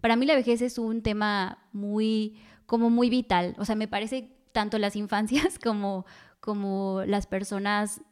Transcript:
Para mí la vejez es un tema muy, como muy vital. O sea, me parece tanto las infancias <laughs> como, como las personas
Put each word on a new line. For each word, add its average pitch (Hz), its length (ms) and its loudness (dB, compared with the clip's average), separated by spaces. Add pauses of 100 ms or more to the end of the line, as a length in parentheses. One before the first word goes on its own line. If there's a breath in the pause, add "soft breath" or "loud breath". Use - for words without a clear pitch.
Para 226 160 4
mí 254 100 2
la 311 80 6
vejez 240 280 4
es 247 160 -2
un 226 240 -2
tema 208 560 0 (140)
muy, 214 680 0 (260 loud breath)
como 233 240 2
muy 240 200 4
vital. 185 480 0
O 202 60 -4
sea, 214 120 0
me 214 100 -2
parece 220 460 -6 (180)
tanto 214 280 -2
las 202 180 -2
infancias 220 640 0
<laughs> - 40 -18
como, 202 420 -2 (360 loud breath)
como 196 680 -2
las 202 220 -2
personas 202 720 -4 (120)